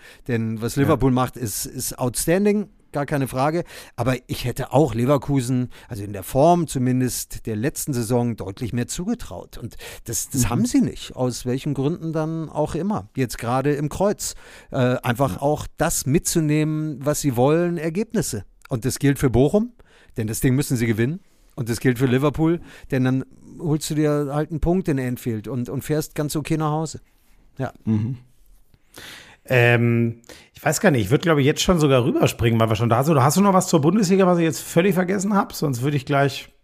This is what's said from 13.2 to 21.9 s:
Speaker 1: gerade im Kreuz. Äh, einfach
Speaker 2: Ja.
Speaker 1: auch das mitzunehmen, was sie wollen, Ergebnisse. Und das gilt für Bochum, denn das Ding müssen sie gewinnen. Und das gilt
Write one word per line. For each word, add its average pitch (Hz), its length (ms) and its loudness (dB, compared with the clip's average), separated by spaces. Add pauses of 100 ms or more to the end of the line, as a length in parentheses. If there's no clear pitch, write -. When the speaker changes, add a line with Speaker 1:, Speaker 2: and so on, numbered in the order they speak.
Speaker 1:
gerade 131 360 0
im 147 140 -2
Kreuz. - 460 -2 (380)
Äh, 123 300 2
einfach 123 340 0
Speaker 2:
Ja. - 60 -10
Speaker 1:
auch 147 240 0 (120)
das - 260 -2
mitzunehmen, 156 960 0
was 143 200 -2
sie 135 160 0
wollen, 170 420 2
Ergebnisse. 160 640 -4 (240)
Und 120 160 -4
das - 140 -2
gilt 139 220 2
für 135 100 2
Bochum, 151 420 4 (440)
denn 110 100 -2
das 107 140 -6
Ding 131 160 2
müssen 139 200 0
sie 113 120 0
gewinnen. 117 320 0 (340)
Und 117 140 -6
das 113 100 -4
gilt 123 220 2